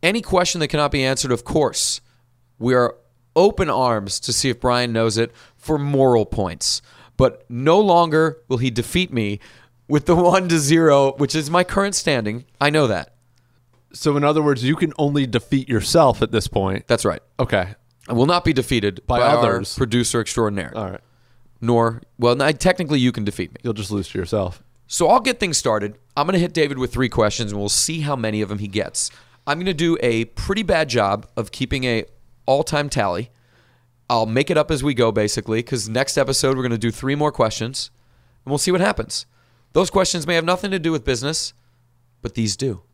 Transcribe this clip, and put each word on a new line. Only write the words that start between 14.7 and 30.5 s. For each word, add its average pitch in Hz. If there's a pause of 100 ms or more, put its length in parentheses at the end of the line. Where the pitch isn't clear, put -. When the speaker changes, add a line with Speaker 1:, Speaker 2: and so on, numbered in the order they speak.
Speaker 2:
can 160
only 143
defeat 127
yourself 131
at 113
this 110
point. 95
Speaker 1:
That's 117
right. 92 (160)
Speaker 2:
Okay. 104 (360)
Speaker 1:
I 123
will 120
not 151
be 160
defeated 110
Speaker 2:
By 123
Speaker 1:
by 120
Speaker 2:
others. 117
Speaker 1:
our -
producer 120
extraordinaire. 104
Speaker 2:
All 101
right. 104 (600)
Speaker 1:
Nor, 117 (180)
well, 120
n-, 147
technically 160
you 123
can 113
defeat 101
me. -
Speaker 2:
You'll 117
just 101
lose 101
to -
yourself. 92 (240)
Speaker 1:
So -
I'll 240
get 240
things 175
started. 104 (220)
I'm 143
gonna 185
hit 170
David 143
with 127
three 123
questions, 104
and 104
we'll 101
see 160
how 147
many 110
of 101
them 104
he 104
gets. 98 (360)
I'm 147
gonna 185
do 165
a 113
pretty -